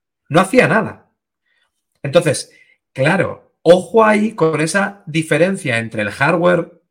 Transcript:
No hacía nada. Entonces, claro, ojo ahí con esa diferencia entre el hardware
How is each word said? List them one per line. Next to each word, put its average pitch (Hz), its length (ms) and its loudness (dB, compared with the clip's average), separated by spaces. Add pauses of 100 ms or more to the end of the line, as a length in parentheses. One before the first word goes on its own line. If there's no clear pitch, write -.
(280)
No 156 120 2
hacía 190 280 2
nada. 180 420 -4 (920)
Entonces, 139 500 -2 (400)
claro, 139 720 -4
ojo 185 420 4
ahí 214 300 0
con 160 260 -2
esa 196 460 -4
diferencia 156 720 -2
entre 110 240 -6
el 101 80 -6
hardware 170 680 -2 (100)